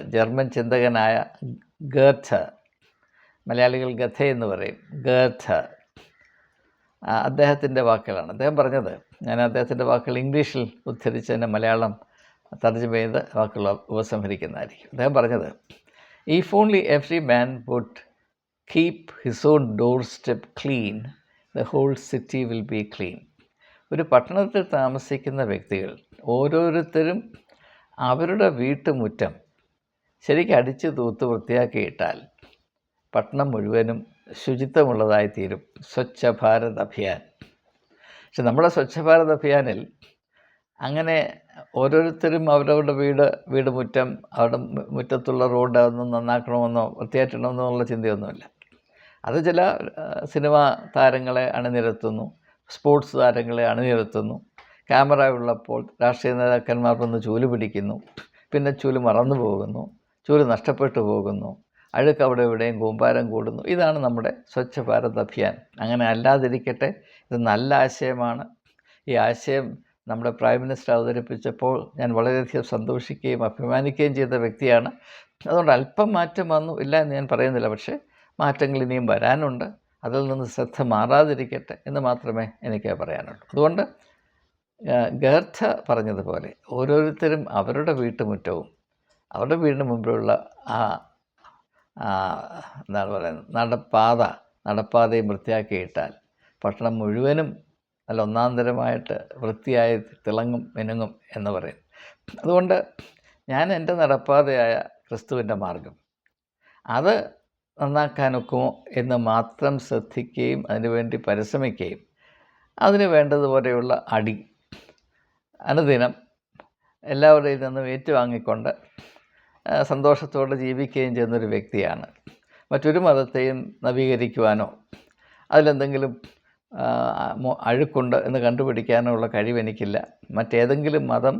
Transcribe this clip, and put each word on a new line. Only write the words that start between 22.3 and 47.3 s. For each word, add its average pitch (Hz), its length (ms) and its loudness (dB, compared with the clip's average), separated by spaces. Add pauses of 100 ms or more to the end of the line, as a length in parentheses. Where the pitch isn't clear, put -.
will 113 200 -6
be 107 200 -4
clean." 92 320 -10 (720)
ഒരു 165 120 -2
പട്ടണത്തിൽ 180 600 2 (100)
താമസിക്കുന്ന 135 680 -2
വ്യക്തികൾ 98 480 -6 (320)
ഓരോരുത്തരും 160 960 0 (800)
അവരുടെ 170 520 2
വീട്ടുമുറ്റം 127 840 -2 (920)
ശരിക്കും 160 320 4
അടിച്ചു 135 300 0
തൂത്ത് 120 380 -2
വൃത്തിയാക്കിയിട്ടാൽ 120 920 -2 (960)
പട്ടണം 139 380 -2
മുഴുവനും 113 480 0 (380)
ശുചിത്വമുള്ളതായി 123 880 2
തീരും. 98 340 -8 (200)
സ്വച്ഛ 123 480 -4 (120)
ഭാരത് 113 380 2
അഭിയാൻ. 101 400 -6 (1000)
പക്ഷെ - 240 -8
നമ്മുടെ 139 260 4
സ്വച്ഛ 143 300 -2
ഭാരത് 160 320 6
അഭിയാനിൽ 139 480 2 (1000)
അങ്ങനെ 160 380 -2 (580)
ഓരോരുത്തരും 160 760 2
അവരവരുടെ 147 420 4
വീട്, 139 340 4 (200)
വീട് 131 220 0
മുറ്റം, 127 400 0 (240)
അവരുടെ 117 280 2
മു-, 131 280 -8
മുറ്റത്തുള്ള 127 580 -2
റോഡ് 123 320 2
അതൊന്നും 120 320 2
നന്നാക്കണമെന്നോ 120 720 0 (140)
വൃത്തിയായിട്ടിടണമെന്നോ 123 720 -2